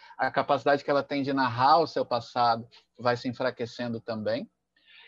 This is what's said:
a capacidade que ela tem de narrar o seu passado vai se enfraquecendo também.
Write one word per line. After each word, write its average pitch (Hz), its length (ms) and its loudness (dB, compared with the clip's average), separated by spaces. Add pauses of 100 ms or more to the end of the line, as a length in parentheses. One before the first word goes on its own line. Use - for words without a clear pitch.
(160)
a 131 140 -2
capacidade 143 520 2
que - 80 -4
ela 139 120 2
tem 139 200 -4
de 139 100 -2
narrar 135 460 4
o 156 80 2
seu 135 180 -2
passado 120 600 0 (320)
vai 120 180 2
se 127 120 -6
enfraquecendo 120 720 -4
também. 110 500 -4 (580)